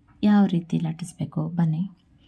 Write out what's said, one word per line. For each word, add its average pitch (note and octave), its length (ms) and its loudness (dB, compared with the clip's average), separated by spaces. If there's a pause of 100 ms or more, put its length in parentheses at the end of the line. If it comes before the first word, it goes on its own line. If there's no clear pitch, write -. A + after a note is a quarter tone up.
(240)
ಯಾವ G#3 180 6 (140)
ರೀತಿ E3+ 200 -4 (100)
ಲಟ್ಟಿಸ್ಬೇಕು, D#3+ 560 -8 (160)
ಬನ್ನಿ E3 260 0 (440)